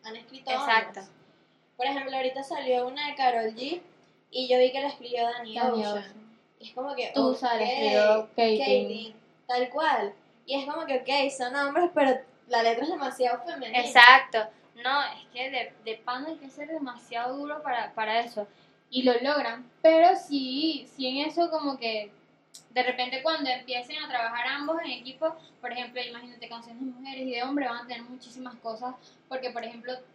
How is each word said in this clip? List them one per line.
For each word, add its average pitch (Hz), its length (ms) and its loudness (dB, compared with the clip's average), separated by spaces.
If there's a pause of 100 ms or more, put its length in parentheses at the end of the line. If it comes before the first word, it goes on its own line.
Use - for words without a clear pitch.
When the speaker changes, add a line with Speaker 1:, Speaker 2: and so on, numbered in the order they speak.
Speaker 1:
han 220 140 -14
escrito - 340 -10
Speaker 2:
Exacto. 226 480 2
Speaker 1:
hombres. 190 100 -18 (680)
Por 247 80 -2
ejemplo, 269 300 -4
ahorita 262 280 -2
salió 254 440 -2
una 285 200 -6
de 294 80 -8
Karol 233 400 0
G 285 260 -6 (480)
y 254 200 -4
yo 254 100 6
vi 254 140 6
que 269 80 -4
la 277 80 -2
escribió 240 340 -6
Danny 233 320 -6
Speaker 2:
Danny 240 140 2 (140)
Speaker 1:
Ocean. 208 140 -2
Speaker 2:
Ocean. - 400 -14 (220)
Speaker 1:
Y - 80 -20
es - 80 -20
como 277 200 -6
que, 240 200 -6
Speaker 2:
Tusa, 254 400 2
la 220 80 0
Speaker 1:
ok, 214 60 0
Speaker 2:
escribió 214 680 4
Katie. 226 240 4
Speaker 1:
Katie, 202 560 0 (320)
tal 247 220 -2
cual. 254 440 0 (320)
Y 262 140 -4
es 262 60 -8
como 311 200 -6
que, 269 120 0
ok, 269 340 0
son 247 240 -6
hombres, 285 380 2
pero 269 260 4 (280)
la 233 160 2
letra 233 200 2
es 302 60 -4
demasiado 254 540 -2
femenina. 254 360 -4
Speaker 2:
Exacto. 247 600 10 (360)
No, 254 280 0
es 214 300 -10
que 254 160 -8
de, 240 240 -6 (100)
de 220 140 -8
pana 262 320 -8
hay 320 80 -10
que 277 120 -18
ser 294 200 -14
demasiado 254 680 -8
duro 294 260 -8
para, 233 300 -4
para 220 280 0
eso. 214 260 -6 (420)
Y 254 140 -2
lo 247 180 6
logran. 254 480 -2 (120)
Pero 320 340 8
sí, 277 800 -4
sí 262 120 -6
en 277 220 -2
eso 330 220 0
como 285 260 -4
que 220 340 -6 (580)
de 247 140 0
repente 247 380 -2
cuando 302 280 -2
empiecen 247 520 -6
a 302 60 -10
trabajar 240 400 -2
ambos 285 340 -2
en 285 100 -6
equipo, 262 440 -4 (240)
por 240 140 -8
ejemplo, 247 280 -8
imagínate, 240 460 -12
canciones 233 360 -16
de 262 80 -6
mujeres 262 360 -12
y 262 40 -4
de 240 120 -2
hombres 277 260 0
van 240 140 -8
a 240 40 -18
tener 233 160 -10
muchísimas 254 560 -16
cosas, 233 360 -8 (320)
porque, 254 220 -8
por 233 160 -8
ejemplo 233 280 -10 (220)